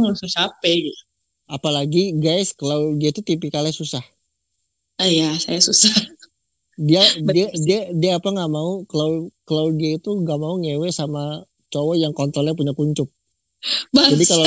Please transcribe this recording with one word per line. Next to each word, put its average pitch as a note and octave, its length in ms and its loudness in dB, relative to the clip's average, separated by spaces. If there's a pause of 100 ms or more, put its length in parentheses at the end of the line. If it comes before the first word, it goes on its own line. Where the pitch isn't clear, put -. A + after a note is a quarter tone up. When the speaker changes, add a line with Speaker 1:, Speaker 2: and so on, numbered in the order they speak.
Speaker 1:
langsung F#3+ 240 -2
capek E3+ 600 0
gitu. - 100 -16 (480)
Speaker 2:
Apalagi, D3+ 680 0
guys, E3 400 0
kalau D3+ 400 0
dia D3+ 160 2
tuh G#3+ 120 -6
tipikalnya D#3 480 -2
susah. D3 280 -6 (960)
Speaker 1:
Ah, F#3 120 2
iya, D#3+ 280 4
saya E3+ 240 -2
susah. - 320 4 (840)
Speaker 2:
Dia, E3 300 4 (180)
Speaker 1:
Betul D3+ 100 2
Speaker 2:
dia, F#3 220 4
Speaker 1:
sih. D#3 100 -2
Speaker 2:
dia, F#3+ 140 2 (140)
dia F3 260 2
apa G3 160 -4
nggak E3+ 160 -2
mau, E3+ 380 -4
kalau, D#3+ 400 -2 (180)
kalau D#3 300 2
dia D#3 180 0
itu F3 160 -8
nggak E3 300 -2
mau E3 180 -4
ngewe D#3+ 320 -2
sama D3+ 540 -6 (260)
cowok D3+ 300 0
yang D3+ 100 0
kontolnya D3 460 -2
punya C#3+ 160 0
kuncup. D3 340 0 (840)
Speaker 1:
Bangsat. - 240 2
Speaker 2:
Jadi E3 100 2
kalau E3+ 200 2